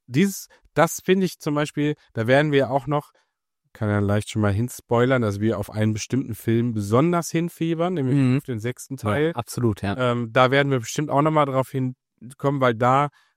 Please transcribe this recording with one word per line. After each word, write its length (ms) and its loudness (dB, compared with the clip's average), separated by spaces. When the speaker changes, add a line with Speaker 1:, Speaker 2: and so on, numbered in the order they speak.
Speaker 1:
Dieses, 400 0
das 280 0
finde 260 2
ich 120 -8
zum 160 -4
Beispiel, 380 -2
da 140 -2
werden 240 4
wir 200 2
auch 160 -2
noch, 240 -4
kann 180 -6
ja 100 2
leicht 320 0
schon 100 -2
mal 100 4
hinspoilern, 680 0
dass 180 -2
wir 200 0
auf 120 -6
einen 220 0
bestimmten 420 -4
Film 380 0
besonders 560 0
hinfiebern, 640 -2
nämlich 220 0
Speaker 2:
Mhm. 220 4
Speaker 1:
auf 60 -4
den 160 -8
sechsten 360 -8
Speaker 2:
Ja, 60 -14
Speaker 1:
Teil. 340 0
Speaker 2:
absolut, 460 -2
ja. 160 -4
Speaker 1:
Ähm, 360 -2
da 180 4
werden 200 2
wir 80 0
bestimmt 320 -6
auch 100 2
noch 100 4
mal 140 4
drauf 240 -2
hinkommen, 920 -4
weil 120 2
da 360 2